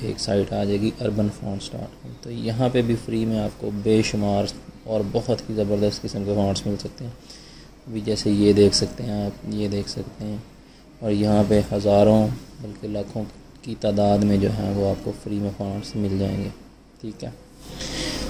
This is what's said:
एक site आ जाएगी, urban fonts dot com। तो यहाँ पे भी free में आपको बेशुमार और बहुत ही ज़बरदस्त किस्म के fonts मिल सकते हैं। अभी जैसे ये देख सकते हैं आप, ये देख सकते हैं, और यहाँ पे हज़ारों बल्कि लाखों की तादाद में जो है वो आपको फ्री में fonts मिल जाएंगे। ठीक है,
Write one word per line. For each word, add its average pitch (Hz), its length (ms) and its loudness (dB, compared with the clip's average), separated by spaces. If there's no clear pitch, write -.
एक 113 180 -6
site 101 320 0
आ 104 120 -2
जाएगी, 101 260 0
urban 107 360 -2
fonts 101 380 -6
dot - 260 -10
com। - 340 -18
तो 120 60 -12
यहाँ 117 400 -2
पे 123 120 2
भी 117 140 2
free 113 280 -2
में 110 160 0
आपको 107 300 -4
बेशुमार 104 760 2
और 110 160 0
बहुत 113 380 -2
ही 110 140 -8
ज़बरदस्त 104 480 0
किस्म 104 180 -6
के 101 140 0
fonts 98 320 0
मिल 101 100 -2
सकते - 280 -10
हैं। 117 80 -10
अभी 110 120 -6
जैसे 107 300 -2
ये 101 220 6
देख 101 220 6
सकते - 280 -2
हैं 104 240 -4
आप, 101 60 -4
ये 104 200 -2
देख 101 200 -4
सकते - 360 -10
हैं, 104 180 -8
और 110 80 0
यहाँ 104 340 4
पे 104 280 4
हज़ारों 104 560 6
बल्कि 104 260 -12
लाखों 104 360 -6
की 113 100 -8
तादाद 101 500 4
में 101 160 4
जो 101 80 4
है 104 240 -2
वो 98 180 2
आपको 98 220 -4
फ्री 104 260 -6
में 101 120 -2
fonts 101 460 -6
मिल 98 220 0
जाएंगे। 101 320 -2
ठीक 110 220 -12
है, 117 100 -10